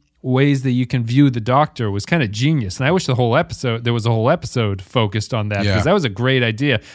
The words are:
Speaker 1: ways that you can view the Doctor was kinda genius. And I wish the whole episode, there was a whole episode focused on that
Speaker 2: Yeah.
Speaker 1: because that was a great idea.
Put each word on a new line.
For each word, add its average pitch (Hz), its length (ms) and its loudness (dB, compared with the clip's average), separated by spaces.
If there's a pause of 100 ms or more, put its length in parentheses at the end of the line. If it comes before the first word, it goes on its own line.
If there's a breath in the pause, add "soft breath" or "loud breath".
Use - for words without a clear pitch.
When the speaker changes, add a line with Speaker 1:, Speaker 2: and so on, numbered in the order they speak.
(220)
Speaker 1:
ways 135 420 2
that 131 80 0
you 123 140 0
can 120 200 -2
view 135 240 4
the 117 100 -2
Doctor 123 500 0
was 101 160 -4
kinda 160 220 0
genius. 110 540 -2
And 127 60 0
I 156 40 2
wish 180 140 0
the 127 100 0
whole 120 220 2
episode, 120 480 -4
there 120 80 0
was 113 120 -2
a 120 60 2
whole 113 180 2
episode 110 520 -2
focused 110 520 -2
on 107 160 -2
that 101 140 -2
Speaker 2:
Yeah. 101 80 2
Speaker 1:
because 92 140 2
that 165 80 4
was 202 100 2
a 127 60 -2
great 123 340 0
idea. 117 380 0 (140 loud breath)